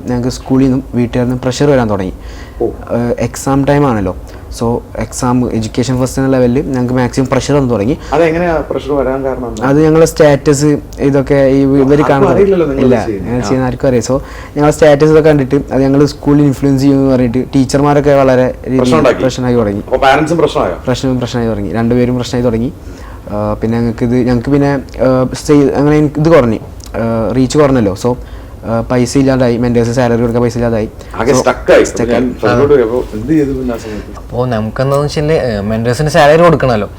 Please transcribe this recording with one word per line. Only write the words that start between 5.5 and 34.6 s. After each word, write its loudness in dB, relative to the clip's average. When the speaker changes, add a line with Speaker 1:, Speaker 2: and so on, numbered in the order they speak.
Speaker 1:
ഫസ്റ്റ് -4
എന്ന 0
ലെവലിൽ 0
ഞങ്ങൾക്ക് -2
മാക്സിമം 0
പ്രഷർ 0
വന്നു 2
തുടങ്ങി. 0
Speaker 2:
അതെങ്ങനെയാ 0
പ്രഷർ -6
വരാൻ -2
കാരണം -4
എന്താ? -8
Speaker 1:
അത് 4
ഞങ്ങളുടെ 4
സ്റ്റാറ്റസ് 2
ഇതൊക്കെ 0
ഈ 4
ഇവ-, 2
ഇവര് 4
Speaker 2:
ആർക്കും 4
Speaker 1:
കാണുന്നത് 4
Speaker 2:
അറിയില്ലല്ലോ 2
നിങ്ങൾ -2
Speaker 1:
ഇല്ല, 2
Speaker 2:
ചെയ്യുന്നത്. -6
Speaker 1:
ഞങ്ങൾ -2
Speaker 2:
ആ. -4
Speaker 1:
ചെയ്യുന്ന 0
ആർക്കും -2
അറിയാം. 2
So, -2
ഞങ്ങളുടെ 2
സ്റ്റാറ്റസ് 4
ഇതൊക്കെ 6
കണ്ടിട്ട് 2
അത് 0
ഞങ്ങൾ 4
സ്കൂളിൽ 2
ഇൻഫ്ലുവൻസ് 2
ചെയ്യുമെന്ന് 4
പറഞ്ഞിട്ട് 0
ടീച്ചർമാരൊക്കെ 2
വളരെ 4
രീതിയിൽ -2
Speaker 2:
പ്രശ്നം 2
ഉണ്ടാക്കി. 2
Speaker 1:
പ്രശ്നമായി -2
തുടങ്ങി. 0
Speaker 2:
അപ്പൊ -4
പാരന്റ്സും 2
പ്രശ്നമായോ? 0
Speaker 1:
പ്രശ്നം, -2
പ്രശ്നമായി -4
തുടങ്ങി. -4
രണ്ടുപേരും 0
പ്രശ്നമായി -4
തുടങ്ങി. -2
ആ, -4
പിന്നെ -2
ഞങ്ങൾക്ക് -2
ഇത്, 0
ഞങ്ങൾക്ക് 0
പിന്നെ, 2
ആ, 2
സ്റ്റേ-, 2
അങ്ങനെ 2
ഇത് 0
കുറഞ്ഞു, 4
ആ, -4
റീച്ച് 0
കുറഞ്ഞല്ലോ. 2
So, 0
ആ, -2
പൈസ 0
ഇല്ലാതായി, 2
മെന്റേഴ്സ് 0
സാലറി 2
കൊടുക്കാൻ 0
പൈസ 0
ഇല്ലാതായി. -2
Speaker 2:
ആകെ 0
Speaker 1:
So, 4
Speaker 2:
stuck 0
ആയി. 6
Speaker 1:
stuck -2
Speaker 2:
ഞാൻ 0
Speaker 1:
ആയി. -4
Speaker 2:
ഫ്രണ്ടിലോട്ട് 2
പോയി. 4
അപ്പൊ -4
എന്ത് -4
ചെയ്തു 2
പിന്നെ -4
ആ -10
സമയത്ത്? -12
Speaker 3:
അപ്പോ -6
നമുക്കെന്താന്ന് -2